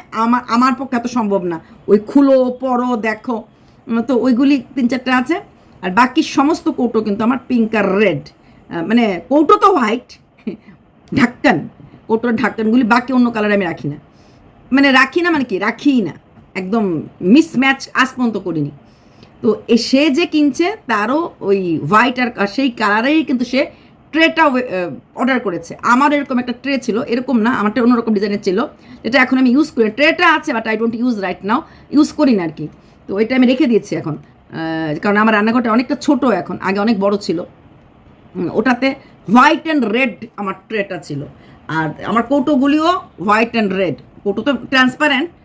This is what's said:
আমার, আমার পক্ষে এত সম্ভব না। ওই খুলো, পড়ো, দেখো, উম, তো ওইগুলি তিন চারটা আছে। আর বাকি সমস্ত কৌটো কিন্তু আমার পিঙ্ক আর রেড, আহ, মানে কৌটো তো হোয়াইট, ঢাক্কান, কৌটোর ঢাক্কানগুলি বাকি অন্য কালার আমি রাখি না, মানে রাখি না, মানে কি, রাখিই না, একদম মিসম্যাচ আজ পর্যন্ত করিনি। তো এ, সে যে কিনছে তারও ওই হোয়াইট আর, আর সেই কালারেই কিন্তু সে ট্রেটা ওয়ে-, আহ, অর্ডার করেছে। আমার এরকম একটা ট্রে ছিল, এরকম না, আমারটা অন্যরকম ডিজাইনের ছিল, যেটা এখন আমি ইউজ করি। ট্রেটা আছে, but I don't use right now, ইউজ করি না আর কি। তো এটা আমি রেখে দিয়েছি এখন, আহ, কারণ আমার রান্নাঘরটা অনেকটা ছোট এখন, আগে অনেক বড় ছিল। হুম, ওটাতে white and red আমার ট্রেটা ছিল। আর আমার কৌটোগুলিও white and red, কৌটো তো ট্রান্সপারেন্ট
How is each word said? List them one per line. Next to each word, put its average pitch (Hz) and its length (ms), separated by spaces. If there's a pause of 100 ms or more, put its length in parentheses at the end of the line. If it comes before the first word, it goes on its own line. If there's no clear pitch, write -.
(120)
আমার, 233 360
আমার 247 320
পক্ষে 262 180
এত 240 100
সম্ভব 208 360
না। 170 160 (280)
ওই 202 200
খুলো, 262 540
পড়ো, 247 340
দেখো, 220 420 (500)
উম, 226 140
তো 233 180
ওইগুলি 262 440 (120)
তিন 247 120
চারটা 254 300
আছে। 262 180 (460)
আর 185 100
বাকি 247 320
সমস্ত 311 460
কৌটো 233 320
কিন্তু 214 220
আমার 247 240
পিঙ্ক 226 280
আর 196 220
রেড, 175 280
আহ, - 640
মানে 214 420
কৌটো 294 260
তো 415 200
হোয়াইট, 247 340 (1040)
ঢাক্কান, - 540 (380)
কৌটোর 226 280
ঢাক্কানগুলি 220 480
বাকি 240 300
অন্য 247 180
কালার 214 200
আমি 202 140
রাখি 165 220
না, 147 80 (760)
মানে 277 200
রাখি 262 300
না, 349 80
মানে 302 140
কি, 190 160
রাখিই 233 420
না, 170 120 (420)
একদম 185 460 (200)
মিসম্যাচ 262 720
আজ 254 220
পর্যন্ত 226 220
করিনি। 165 340 (680)
তো 220 260
এ, 233 100
সে 277 320
যে 302 160
কিনছে 311 500 (120)
তারও 247 520
ওই 185 400 (100)
হোয়াইট 247 300
আর, 247 180
আর 196 100
সেই 269 220
কালারেই 233 540
কিন্তু 247 220
সে 277 200 (460)
ট্রেটা 320 340
ওয়ে-, 254 220
আহ, 262 520
অর্ডার 254 200
করেছে। 170 420
আমার 269 320
এরকম 277 260
একটা 247 140
ট্রে 277 240
ছিল, 226 240
এরকম 247 380
না, 220 120
আমারটা 208 300
অন্যরকম 233 320
ডিজাইনের 202 280
ছিল, 202 240 (380)
যেটা 247 180
এখন 254 160
আমি 262 120
ইউজ 294 220
করি। 220 180
ট্রেটা 320 360 (100)
আছে, 311 160
but 226 120
I 220 120
don't 233 200
use 240 220
right 190 280
now, 226 140 (320)
ইউজ 285 200
করি 285 220
না 190 100
আর 165 60
কি। 151 180 (400)
তো 196 120
এটা 226 160
আমি 254 120
রেখে 262 200
দিয়েছি 214 280
এখন, 156 220
আহ, 160 840
কারণ 208 180
আমার 220 160
রান্নাঘরটা 226 380
অনেকটা 247 240
ছোট 285 300
এখন, 185 360
আগে 196 180
অনেক 226 200
বড় 202 180
ছিল। 170 220 (960)
হুম, 185 180
ওটাতে 254 420 (360)
white 277 400
and 294 120 (120)
red 254 180 (240)
আমার 196 160 (140)
ট্রেটা 196 300
ছিল। 143 240 (460)
আর 156 360
আমার 226 200
কৌটোগুলিও 285 640 (300)
white 214 420
and 202 100
red, 185 240 (280)
কৌটো 202 180
তো 277 120
ট্রান্সপারেন্ট 262 760 (160)